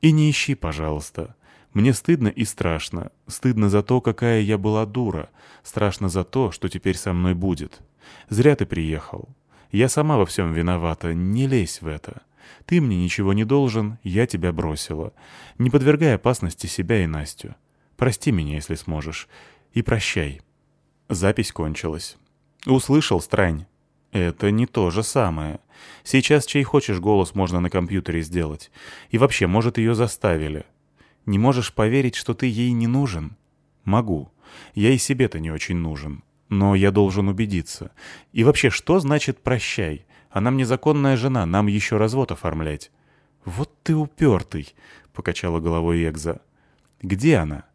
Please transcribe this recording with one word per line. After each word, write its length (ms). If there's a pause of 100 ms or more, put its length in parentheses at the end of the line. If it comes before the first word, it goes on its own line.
«И 100
не 180
ищи, 260
пожалуйста. 800 (380)
Мне 200
стыдно 340
и 160
страшно. 680 (160)
Стыдно 420
за 120
то, 200
какая 400
я 160
была 280
дура. 440 (340)
Страшно 460
за 140
то, 280
что 160
теперь 300
со 160
мной 200
будет. 460 (500)
Зря 260
ты 100
приехал. 640 (420)
Я 180
сама 280
во 80
всём 280
виновата. 600
Не 340
лезь 340
в 60
это». 340 (440)
Ты 160
мне 220
ничего 300
не 100
должен, 600
я 240
тебя 240
бросила. 640 (440)
Не 120
подвергай 460
опасности 520
себя 360
и 40
Настю. 480 (420)
Прости 340
меня, 240
если 200
сможешь. 520 (460)
И 80
прощай. 600 (680)
Запись 420
кончилась. 680 (480)
«Услышал, 540
Страйн? 460 (460)
Это 400
не 140
то 240
же 140
самое. 560 (440)
Сейчас 420
чей 180
хочешь 360
голос 360
можно 240
на 100
компьютере 520
сделать. 500 (380)
И 80
вообще, 300
может, 300
её 180
заставили. 680 (600)
Не 140
можешь 340
поверить, 420
что 180
ты 120
ей 260
не 160
нужен?» 480 (480)
«Могу. 480 (440)
Я 160
и 60
себе-то 420
не 120
очень 240
нужен. 480 (240)
Но 280
я 160
должен 360
убедиться. 640 (400)
И 120
вообще, 260
что 300
значит 400
«прощай»? 680 (240)
Она 220
мне 140
законная 520
жена, 280
нам 220
ещё 300
развод 340
оформлять». 600 (520)
«Вот 280 (120)
ты 120
упёртый», — 800 (400)
покачала 460
головой 480
Экза. 320 (640)
«Где 360
она?» 380